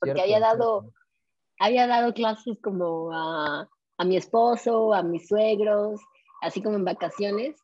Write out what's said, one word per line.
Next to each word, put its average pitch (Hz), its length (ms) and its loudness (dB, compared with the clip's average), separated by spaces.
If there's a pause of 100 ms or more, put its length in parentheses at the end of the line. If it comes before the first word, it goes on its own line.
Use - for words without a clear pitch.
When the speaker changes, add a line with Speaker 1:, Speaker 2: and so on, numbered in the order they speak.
Speaker 1:
porque 139 200 -2
Speaker 2:
Cierto, - 20 2
Speaker 1:
había 208 180 4
dado, 226 420 2
Speaker 2:
cierto. - 120 -20 (680)
Speaker 1:
había 240 260 4
dado 240 280 2
clases 220 480 -4
como 165 500 -4
a, 160 560 -4 (300)
a 185 80 -2
mi 185 100 2
esposo, 226 760 2
a 185 100 2
mis 170 240 -4
suegros, 208 720 0 (420)
así 175 200 -6
como 208 140 -2
en 196 100 0
vacaciones. 202 760 -4